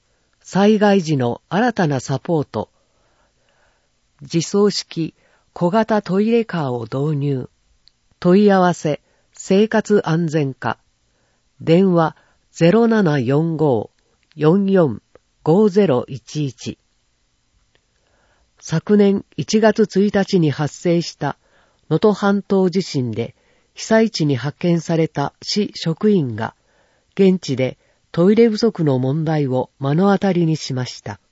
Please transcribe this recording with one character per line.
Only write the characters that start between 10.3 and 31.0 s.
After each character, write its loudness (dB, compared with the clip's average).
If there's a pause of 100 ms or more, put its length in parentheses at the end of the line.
課。 -6 (840)
電 4
話、 0 (380)
ゼ 4
ロ 4
七 2
四 -2
五 0 (460)
四 2
四 2 (400)
五 2
ゼ 2
ロ 0
一 -8
一。 -12 (1800)
昨 -2
年 2 (120)
一 -2
月 2
一 0
日 0
に 2
発 -6
生 -2
し -12
た -6 (540)
能 0
登 2
半 0
島 0
地 -2
震 -4
で、 -8 (400)
被 -14
災 2
地 -10
に 2
派 -4
遣 0
さ -4
れ 0
た -6
市 -4
職 -2
員 0
が、 -8 (580)
現 2
地 -6
で -4 (360)
ト 4
イ 4
レ 6
不 -2
足 0
の 2
問 -2
題 -2
を -2 (100)
目 -2
の 2
当 2
た 0
り 0
に 0
し -10
ま -4
し -18